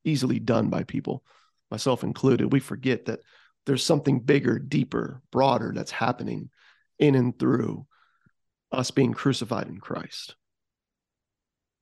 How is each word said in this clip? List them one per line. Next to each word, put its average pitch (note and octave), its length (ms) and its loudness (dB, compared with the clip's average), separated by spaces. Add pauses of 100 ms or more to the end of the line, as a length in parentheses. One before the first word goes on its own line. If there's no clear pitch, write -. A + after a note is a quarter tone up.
easily B2+ 360 0
done A2 300 0
by - 140 -2
people, - 400 -6 (460)
myself A#2+ 340 -2
included. B2 480 2
We C#3 80 4
forget B2+ 460 -2
that A2+ 140 -6 (480)
there's C3+ 180 0
something C#3+ 340 2
bigger, B2+ 380 2
deeper, C3+ 640 -4 (100)
broader B2 440 2
that's - 160 -6
happening A#2+ 580 -4 (480)
in D3 160 6
and B2 240 2
through B2 480 0 (840)
us B2+ 180 0
being B2+ 240 2
crucified A#2 540 -2
in - 120 -14
Christ - 560 -12 (1500)